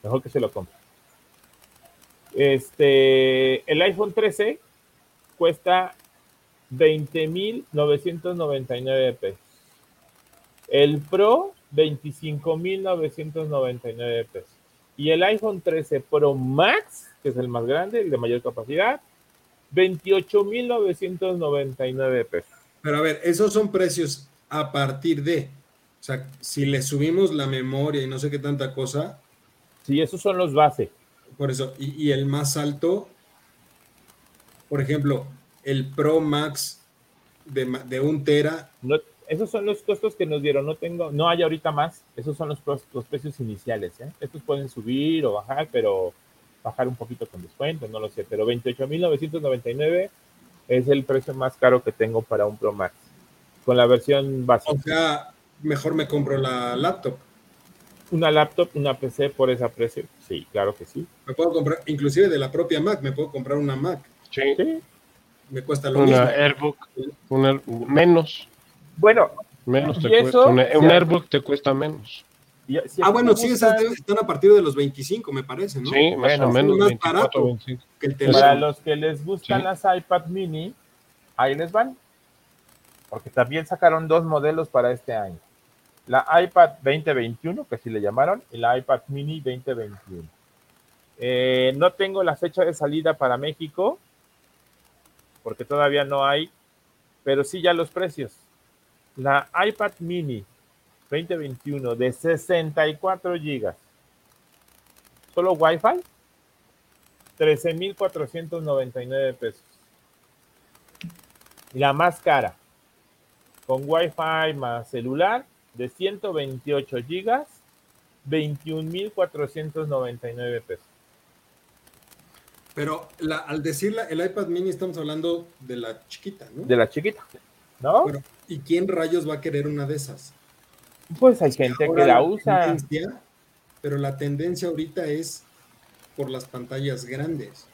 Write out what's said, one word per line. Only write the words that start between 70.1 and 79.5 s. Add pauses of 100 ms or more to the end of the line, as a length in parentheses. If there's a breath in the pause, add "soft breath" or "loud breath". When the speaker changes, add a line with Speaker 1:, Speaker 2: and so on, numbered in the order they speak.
Speaker 1:
eso,
Speaker 3:
Una,
Speaker 1:
o
sea,
Speaker 3:
un
Airbook
te
cuesta
menos. (420)
Speaker 1:
y (100)
si
Speaker 2:
Ah,
bueno,
Speaker 1:
te
Speaker 2:
sí,
esas
Speaker 1:
gustan
Speaker 2:
deben,
están
a
partir
de
los
veinticinco,
me
parece,
¿no?
Speaker 3:
Sí,
más
Speaker 1:
Bueno,
Speaker 3:
o
menos,
Speaker 2:
es
más
Speaker 3:
veinticuatro,
Speaker 2:
barato
Speaker 3:
veinticinco. (140)
Speaker 2:
que
el
Speaker 1:
para
Speaker 2:
teléfono.
Speaker 1:
los
que
les
gustan